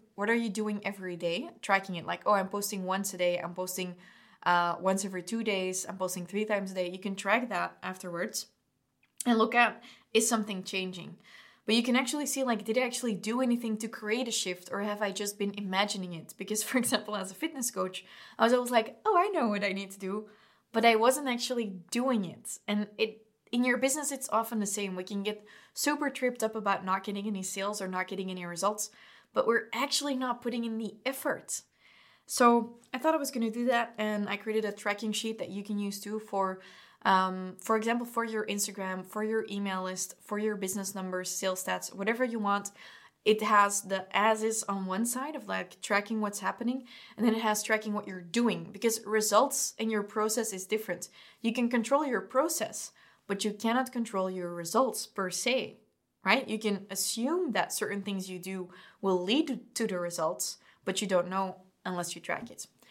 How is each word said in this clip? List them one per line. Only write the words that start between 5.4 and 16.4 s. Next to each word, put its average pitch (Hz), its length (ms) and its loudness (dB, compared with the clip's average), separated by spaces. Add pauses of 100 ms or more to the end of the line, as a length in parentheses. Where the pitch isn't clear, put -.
days, 185 440 0
I'm 196 100 -8
posting 180 280 -4
three 196 200 -2
times 196 260 0
a 185 40 -10
day." 180 140 0
You 185 100 -8
can 196 160 -4
track 226 340 2
that 175 340 -2
afterwards 185 640 -6 (800)
and 233 120 6
look 220 160 4
at, 233 300 4 (300)
is 233 140 6
something 208 360 0
changing? 185 540 -6 (480)
But 220 100 4
you 233 80 6
can 247 140 4
actually 294 280 0
see, 277 180 0
like, 226 200 0
did 220 140 0
I 254 40 4
actually 240 320 0
do 214 280 -2
anything 233 380 2
to 220 100 -6
create 226 380 -2
a 226 40 -4
shift, - 400 -4
or 202 100 -2
have 208 200 -2
I 202 100 0
just 202 260 -6
been 202 200 -2
imagining 190 560 0
it? 165 240 -12
Because, 214 260 -2